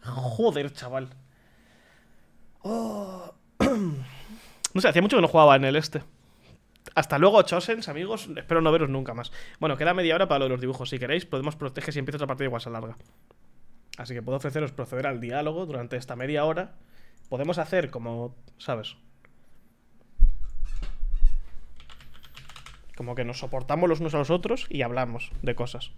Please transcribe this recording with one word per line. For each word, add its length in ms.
Joder, 720
chaval. 360
Oh. 720
<clears throat> 460
No 80
sé, 80
hacía 120
mucho 160
que 40
no 60
jugaba 280
en 100
el 100
este. 280
Hasta 240
luego, 240
Chosens, 480
amigos. 460
Espero 260
no 100
veros 180
nunca 260
más. 160
Bueno, 160
queda 200
media 180
hora 140
para 120
lo 60
de 40
los 120
dibujos. 280
Si 100
queréis, 260
podemos 300
proteger 380
si 60
empieza 180
otra 100
partida 180
igual 160
se 80
alarga. 260
Así 160
que 80
puedo 160
ofreceros 360
proceder 340
al 120
diálogo 460
durante 320
esta 180
media 300
hora. 300
Podemos 280
hacer 320
como, 460
¿sabes? 380
Como 200
que 100
nos 140
soportamos 500
los 100
unos 140
a 60
los 100
otros 400
y 140
hablamos 480
de 140
cosas. 420